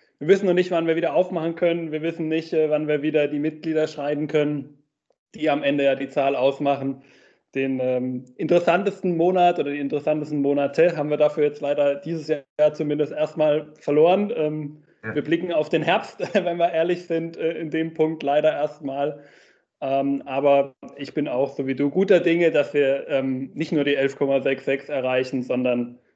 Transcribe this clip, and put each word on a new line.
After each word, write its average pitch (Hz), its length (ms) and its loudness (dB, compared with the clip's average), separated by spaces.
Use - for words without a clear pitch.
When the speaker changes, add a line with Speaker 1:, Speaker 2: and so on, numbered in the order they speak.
Speaker 1:
wir 147 80 -8
wissen 196 180 4
noch 180 80 4
nicht, 180 180 0
wann 165 160 0
wir 160 80 2
wieder 165 180 -2
aufmachen 170 420 0
können. 170 360 -2
Wir 151 100 -4
wissen 165 260 -4
nicht, 160 260 -2
äh, 156 160 2
wann 151 180 0
wir 147 140 0
wieder 151 260 2
die 147 120 -4
Mitglieder 156 480 -2
schreiben 147 400 -4
können, 147 500 -2
die 156 140 -2
am 143 140 0
Ende 139 200 2
ja 135 120 4
die 135 140 -6
Zahl 139 260 0
ausmachen. 135 640 0
Den, 135 260 -2
ähm, 127 440 -2
interessantesten 175 800 0
Monat 175 440 4
oder 143 120 -2
die 147 80 -6
interessantesten 147 640 -2
Monate 143 540 2
haben 151 140 -4
wir 147 80 0
dafür 151 260 2
jetzt 147 180 0
leider 143 340 0
dieses 156 320 -8
Jahr 151 460 0
zumindest 147 380 -2
erstmal 151 640 0
verloren. 180 600 4
Ähm, 151 480 -4
Speaker 2:
Ja. 110 120 -8
Speaker 1:
wir 143 80 0
blicken 170 280 -2
auf 151 180 -2
den 151 140 0
Herbst, 196 360 -2
<laughs> 175 140 -6
wenn 175 240 0
wir 170 140 2
ehrlich 170 360 0
sind, 165 280 -4
äh, 160 240 -2
in 160 100 -6
dem 160 240 -2
Punkt 156 300 0
leider 147 300 2
erstmal. 143 680 -4
Ähm, 139 440 0
aber 139 480 2
ich 139 180 -12
bin 151 140 -2
auch 131 280 -2
so 131 120 -6
wie 131 80 -2
du 143 140 0
guter 185 320 4
Dinge, 170 300 4
dass 147 220 0
wir, 139 360 2
ähm, 135 440 -2
nicht 160 180 -6
nur 147 120 2
die 143 120 0
elf 139 220 -2
Komma 139 240 0
sechs 135 240 -2
sechs 139 220 -2
erreichen, 131 560 -2
sondern 123 560 -2